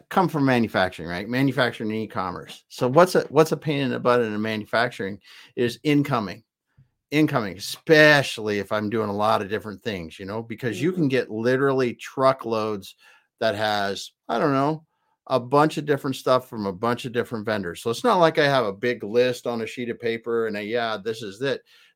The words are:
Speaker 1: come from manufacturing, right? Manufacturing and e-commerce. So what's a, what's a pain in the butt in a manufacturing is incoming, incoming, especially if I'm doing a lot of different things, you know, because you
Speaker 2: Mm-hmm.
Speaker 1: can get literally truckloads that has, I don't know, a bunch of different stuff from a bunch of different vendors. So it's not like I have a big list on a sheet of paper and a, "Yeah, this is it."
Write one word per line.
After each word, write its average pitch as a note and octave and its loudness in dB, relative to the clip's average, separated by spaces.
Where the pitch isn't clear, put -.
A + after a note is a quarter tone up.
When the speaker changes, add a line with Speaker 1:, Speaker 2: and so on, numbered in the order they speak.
Speaker 1:
come F#3 2
from C#3+ 0
manufacturing, G2+ 0
right? F#2 -6
Manufacturing B2 -2
and A2 -4
e-commerce. F#2 -8
So - -4
what's E3 6
a, D#3+ 4
what's D#3 2
a D#3+ -2
pain C#3+ -4
in B2+ -2
the A#2+ -4
butt B2 4
in A2 -2
a G#2+ -4
manufacturing G#2+ -4
is A#2+ -2
incoming, C3+ 0
incoming, C#3 0
especially C#3 4
if F#2+ -6
I'm G#2 0
doing A2 -2
a G2+ -4
lot G#2 2
of F#2+ -8
different G2+ -8
things, F2+ -8
you G2 -12
know, G#2+ -8
because A2+ -6
you E3+ 0
Speaker 2:
Mm-hmm. F#3 -2
Speaker 1:
can C#3 2
get B2+ 0
literally B2+ 0
truckloads A2 -2
that A2 0
has, G#2 -2
I A#3 0
don't D3+ 2
know, D3 0
a C3 0
bunch D3 2
of D3 -6
different C3+ -2
stuff B2+ 0
from G#2+ -6
a G2 -2
bunch A#2 -2
of A2+ -8
different A2+ -4
vendors. G2 -4
So A#2 -4
it's - -6
not A3+ 4
like D#3+ 4
I D3 4
have C3 2
a G2 -4
big A2 -4
list A#2+ 2
on A#2+ -4
a A2 -6
sheet A#2 -8
of A2 -8
paper A2+ -2
and G#2 -4
a, G#2 -6
"Yeah, A2 -2
this A2 -6
is G#2 -10
it." C3+ -2